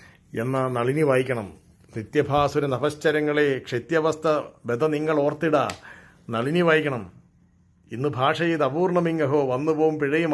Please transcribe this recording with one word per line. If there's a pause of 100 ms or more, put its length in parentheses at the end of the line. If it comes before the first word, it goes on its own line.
(420)
എന്ന (180)
നളിനി
വായിക്കണം. (480)
നിത്യഭാസുര
നഭശ്ചരങ്ങളെ (200)
ക്ഷിത്യവസ്ഥ (420)
ബധ (120)
നിങ്ങൾ
ഓർത്തിട. (760)
നളിനി
വായിക്കണം. (920)
ഇന്ന് (120)
ഭാഷ (160)
ഇത്
അപൂർണമിങ്ങഹോ (120)
വന്നുപോകും
പിഴയും